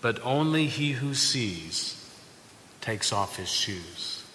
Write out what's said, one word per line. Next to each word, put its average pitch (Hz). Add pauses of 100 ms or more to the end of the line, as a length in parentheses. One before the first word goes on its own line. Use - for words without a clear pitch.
But 113
only 151
he 143
who 139
sees 95 (840)
takes 107
off 101
his 92
shoes. 85 (120)